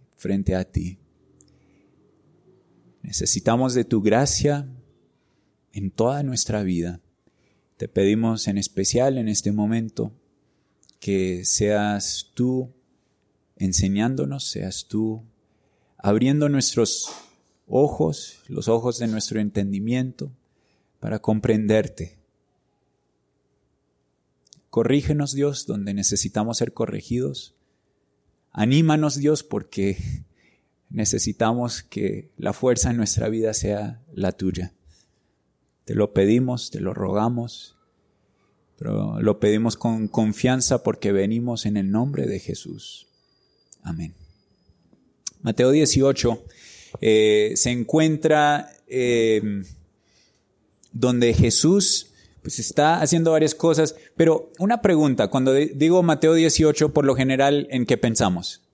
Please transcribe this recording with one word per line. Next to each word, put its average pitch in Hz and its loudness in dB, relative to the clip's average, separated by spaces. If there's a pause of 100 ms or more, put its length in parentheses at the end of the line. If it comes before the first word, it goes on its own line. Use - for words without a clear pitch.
(160)
frente 98 -2
a 92 -2
ti. 90 -6 (2000)
Necesitamos 120 -2
de 123 2
tu 113 0
gracia 139 2 (1080)
en 98 -6
toda 131 -2
nuestra 107 -4
vida. 87 -2 (720)
Te - -10
pedimos 110 2
en 101 0
especial 120 -2
en 113 -4
este 101 -2
momento 110 -2 (880)
que 92 -2
seas 104 -2
tú 127 -2 (840)
enseñándonos, 117 -2
seas - -8
tú 110 -4 (760)
abriendo 131 2
nuestros 127 0 (580)
ojos, - -2
los - -6
ojos 117 0
de 120 -2
nuestro 110 -4
entendimiento, 107 -4 (680)
para 107 -6
comprenderte. 107 0 (2500)
Corrígenos, 139 0
Dios, 139 -4
donde 101 -6
necesitamos 104 -4
ser - -4
corregidos. 120 -6 (960)
Anímanos, 151 2
Dios, 147 0
porque - -6 (640)
necesitamos 113 -2
que 101 -6
la 101 -4
fuerza 123 2
en 120 0
nuestra 110 0
vida 110 -2
sea 104 -4 (100)
la 95 -2
tuya. 92 -4 (1120)
Te 110 -6
lo 107 0
pedimos, 120 2
te 104 -10
lo 92 -4
rogamos, 113 -6 (1000)
pero 107 -4
lo 107 2
pedimos 110 0
con 113 -4
confianza 123 0
porque 104 -2
venimos 113 -2
en 104 0
el 95 0
nombre 135 0
de 98 -4
Jesús. - -12 (800)
Amén. 82 -10 (1300)
Mateo 123 2
dieciocho, 135 2 (580)
eh, 107 4
se - 0
encuentra, 147 2 (200)
eh, 113 0 (1300)
donde 120 2
Jesús, - 2 (340)
pues, - -10
está 151 0
haciendo 165 2
varias 156 4
cosas, 156 2 (220)
pero 160 4
una 220 0
pregunta, 147 4
cuando 131 2
di-, 147 2
digo 165 4
Mateo 160 4
dieciocho, 156 4
por 143 4
lo 135 4
general, 135 2
¿en 123 -2
qué 123 4
pensamos? 101 -2 (100)